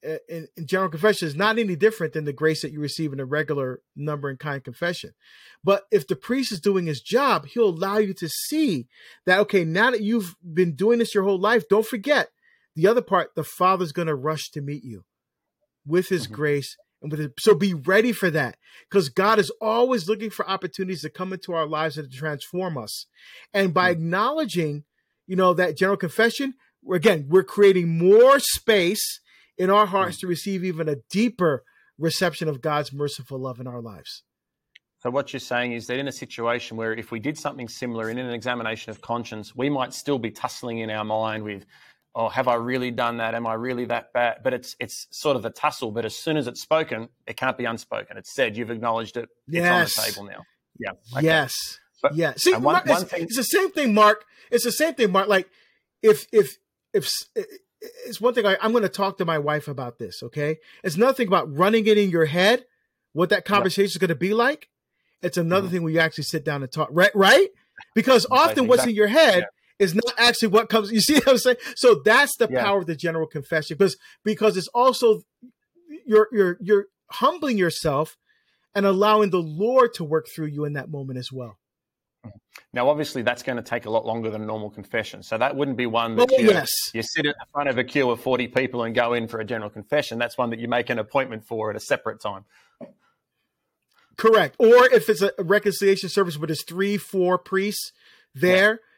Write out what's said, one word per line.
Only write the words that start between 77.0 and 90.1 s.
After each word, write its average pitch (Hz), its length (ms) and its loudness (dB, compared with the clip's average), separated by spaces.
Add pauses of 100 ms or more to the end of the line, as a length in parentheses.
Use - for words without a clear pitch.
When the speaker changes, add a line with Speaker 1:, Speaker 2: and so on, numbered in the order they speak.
Speaker 1:
humbling 285 480 0
yourself 156 580 0 (580)
and 196 120 2
allowing 208 440 4
the 180 120 0
Lord 233 520 2
to 170 100 -8
work 156 300 -2
through 156 120 -6
you 147 180 -6
in 147 100 -6
that 139 140 -8
moment 135 300 -10
as 123 120 -12
well. 123 280 -14 (1120)
Speaker 2:
Now, 123 160 0
obviously, 147 340 -2
that's 120 200 -2
gonna 120 200 -6
take 117 220 -6
a 107 60 -8
lot 113 160 -2
longer 113 240 -4
than 107 100 -8
a 107 60 -10
normal 107 240 -8
confession. 104 520 -8
So 110 140 -6
that 135 200 0
wouldn't 135 200 -2
be 123 100 -2
one 117 300 -2
that 247 140 4
Speaker 1:
Oh, 262 80 6
Speaker 2:
you, 226 100 6
Speaker 1:
yes. 170 220 2 (240)
Speaker 2:
you 113 80 -4
sit 151 240 -4
at 147 120 -2
the - 140 -18
front 143 160 -2
of 123 80 -2
a 123 80 0
queue 135 260 0
of 113 100 -2
forty 127 280 -2
people 123 360 -2
and 113 100 -6
go 120 180 2
in 117 160 -2
for 113 120 -8
a 110 40 -8
general 107 240 -6
confession. 117 500 -4